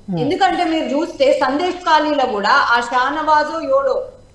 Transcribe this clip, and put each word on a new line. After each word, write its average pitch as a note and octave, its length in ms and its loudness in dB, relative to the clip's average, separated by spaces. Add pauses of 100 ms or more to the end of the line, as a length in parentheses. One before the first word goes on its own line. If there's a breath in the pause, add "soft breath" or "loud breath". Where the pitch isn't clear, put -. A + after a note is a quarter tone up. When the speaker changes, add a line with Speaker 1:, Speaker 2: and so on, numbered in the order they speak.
(100)
Speaker 1:
Hmm. E3+ 100 -4
Speaker 2:
ఎందుకంటే F4 440 0
మీరు D#4+ 200 -2
చూస్తే C#4 480 0
సందేశ్ D4 440 -2
ఖాళీలో D4+ 500 2
కూడా G#3 240 -2
ఆ B3 300 4
షానవాజో D4+ 800 0
ఎవడో C4+ 420 0 (320)